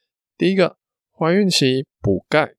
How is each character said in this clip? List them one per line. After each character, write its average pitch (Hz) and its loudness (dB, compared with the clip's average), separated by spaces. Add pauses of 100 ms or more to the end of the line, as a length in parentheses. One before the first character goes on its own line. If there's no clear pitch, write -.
(380)
第 165 0
一 190 -2
个， 185 0 (340)
怀 165 -2
孕 196 2
期 135 0 (160)
补 95 -2
钙 151 -2